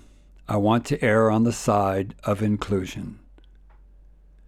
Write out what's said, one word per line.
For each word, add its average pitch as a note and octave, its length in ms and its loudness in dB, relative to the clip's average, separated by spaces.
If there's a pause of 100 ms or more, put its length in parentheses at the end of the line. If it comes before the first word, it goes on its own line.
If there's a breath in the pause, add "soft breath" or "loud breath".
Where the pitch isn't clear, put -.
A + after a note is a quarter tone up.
(480 soft breath)
I G#2+ 80 -2
want A2 300 2
to D3 180 -2
err A2 260 4
on A2 140 2
the A#2+ 80 2
side G2+ 640 0 (100)
of G#2 180 -2
inclusion. G2+ 760 -4 (1300)